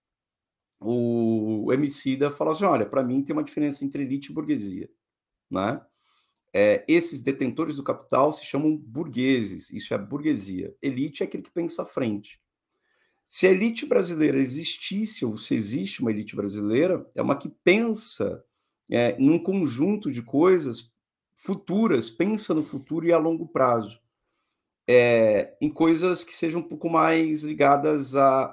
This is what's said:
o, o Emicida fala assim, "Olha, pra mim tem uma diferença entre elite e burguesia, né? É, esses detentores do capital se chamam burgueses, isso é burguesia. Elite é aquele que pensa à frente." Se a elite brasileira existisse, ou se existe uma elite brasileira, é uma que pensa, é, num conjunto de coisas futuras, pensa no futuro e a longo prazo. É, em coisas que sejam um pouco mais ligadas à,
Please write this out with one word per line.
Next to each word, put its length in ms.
o, 840
o 60
Emicida 580
fala 220
assim, 120
"Olha, 220
pra 180
mim 180
tem 140
uma 80
diferença 400
entre 180
elite 280
e 40
burguesia, 560
né? 320
É, 360
esses 340
detentores 540
do 80
capital 480
se 120
chamam 320
burgueses, 960
isso 240
é 40
burguesia. 840
Elite 400
é 40
aquele 180
que 80
pensa 300
à 20
frente." 560
Se 180
a 40
elite 360
brasileira 520
existisse, 840
ou 120
se 180
existe 460
uma 100
elite 240
brasileira, 800
é 80
uma 140
que 120
pensa, 800
é, 280
num 200
conjunto 720
de 100
coisas 680
futuras, 680
pensa 420
no 100
futuro 440
e 60
a 60
longo 280
prazo. 540
É, 760
em 100
coisas 520
que 120
sejam 260
um 80
pouco 220
mais 540
ligadas 680
à, 380